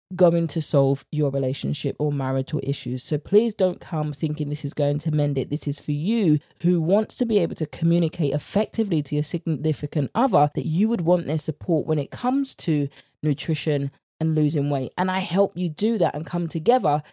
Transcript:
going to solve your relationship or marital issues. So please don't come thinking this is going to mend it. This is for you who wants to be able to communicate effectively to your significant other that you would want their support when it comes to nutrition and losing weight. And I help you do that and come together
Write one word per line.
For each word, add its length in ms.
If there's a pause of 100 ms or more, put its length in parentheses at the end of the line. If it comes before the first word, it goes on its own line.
(140)
going 340
to 140
solve 480
your 220
relationship 680
or 120
marital 500
issues. 400
So 160
please 360
don't 260
come 320
thinking 380
this 160
is 80
going 260
to 120
mend 260
it. 120
This 200
is 100
for 140
you 460 (240)
who 180
wants 340
to 100
be 140
able 160
to 100
communicate 680
effectively 680
to 120
your 80
significant 880
other 400
that 120
you 240
would 100
want 280
their 100
support 500
when 100
it 140
comes 440
to 340 (340)
nutrition 680 (280)
and 160
losing 340
weight. 280
And 120
I 100
help 360
you 140
do 280
that 160
and 120
come 240
together 640